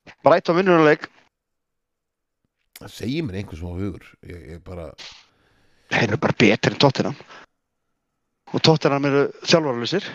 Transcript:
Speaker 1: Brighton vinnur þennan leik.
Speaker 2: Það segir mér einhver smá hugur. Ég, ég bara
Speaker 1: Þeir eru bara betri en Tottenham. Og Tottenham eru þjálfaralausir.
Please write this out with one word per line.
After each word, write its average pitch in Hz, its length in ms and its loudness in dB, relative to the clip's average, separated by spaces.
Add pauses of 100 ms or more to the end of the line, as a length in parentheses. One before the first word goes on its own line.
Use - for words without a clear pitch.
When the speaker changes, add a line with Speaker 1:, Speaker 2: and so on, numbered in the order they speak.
(180)
Speaker 1:
Brighton 165 400 2
vinnur 185 180 4
þennan 156 140 6
leik. - 180 -2 (1700)
Speaker 2:
Það - 160 -18
segir 147 320 -6
mér 95 160 -6
einhver 90 180 -12
smá 87 140 -10
hugur. 95 320 -8 (160)
Ég, 85 300 -18
ég 82 120 -16
bara 85 280 -14 (1000)
Speaker 1:
Þeir - 200 0
eru 104 80 0
bara - 180 -2
betri 107 380 4
en - 60 -12
Tottenham. - 360 2 (1300)
Og - 140 -4
Tottenham 147 420 2
eru 139 200 2 (140)
þjálfaralausir. 151 760 0